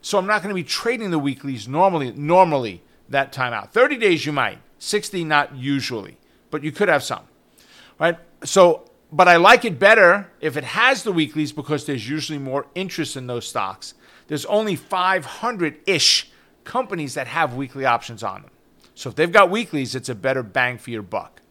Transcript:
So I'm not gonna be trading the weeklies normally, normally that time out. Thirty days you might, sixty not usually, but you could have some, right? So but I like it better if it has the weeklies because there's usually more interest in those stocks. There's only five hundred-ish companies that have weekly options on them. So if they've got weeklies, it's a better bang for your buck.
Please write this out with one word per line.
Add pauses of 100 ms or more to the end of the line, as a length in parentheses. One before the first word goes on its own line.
So
I'm
not
gonna
be
trading
the
weeklies
normally,
normally (260)
that
time
out.
Thirty
days
you
might, (220)
sixty
not
usually, (320)
but
you
could
have
some, (760)
right? (260)
So (220)
but
I
like
it
better (120)
if
it
has
the
weeklies
because
there's
usually
more
interest
in
those
stocks. (340)
There's
only
five
hundred-ish (320)
companies
that
have
weekly
options
on
them. (440)
So
if
they've
got
weeklies,
it's
a
better
bang
for
your
buck.